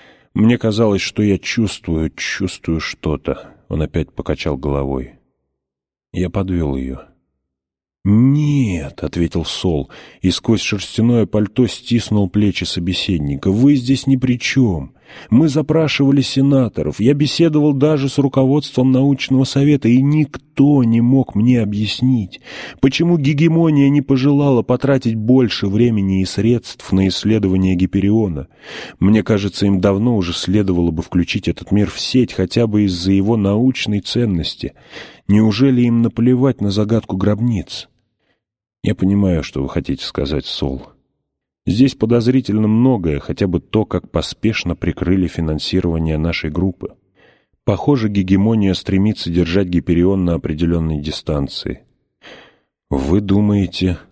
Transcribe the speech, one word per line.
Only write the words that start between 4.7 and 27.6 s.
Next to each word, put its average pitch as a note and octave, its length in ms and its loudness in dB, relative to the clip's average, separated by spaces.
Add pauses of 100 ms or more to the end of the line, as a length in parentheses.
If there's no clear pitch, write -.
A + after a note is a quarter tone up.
«Я F2 180 -4
подвел F2 460 -2
ее». C2 240 -8 (1080)
«Нет», — B2 920 2
ответил E2 400 -2
Сол, D2+ 460 -4 (320)
и F#2 100 2
сквозь - 300 0
шерстяное A2 640 0
пальто G#2+ 420 0
стиснул G#2 640 -2
плечи G#2 340 0
собеседника. E2+ 880 -2
«Вы C3+ 240 4
здесь C3 320 -2
ни C3+ 80 4
при B2 240 0
чем. F2+ 540 0 (360)
Мы D3 200 4
запрашивали C#3+ 720 2
сенаторов, B2+ 800 0
я B2+ 120 4
беседовал D3+ 600 2
даже C#3 340 0
с - 100 -8
руководством C3 760 2
научного C3+ 500 2
совета, C#3 460 2
и B2+ 120 6
никто C#3+ 800 2
не A2+ 180 2
мог B2+ 340 2
мне A#2 260 2
объяснить, G#2 800 -2 (400)
почему E3+ 380 0
гегемония D#3 720 2
не C#3+ 120 2
пожелала C#3 600 2
потратить B2 540 0
больше A2+ 520 2
времени G2 540 2
и F#2 40 0
средств - 640 -2
на F#2+ 180 2
исследование F#2+ 640 0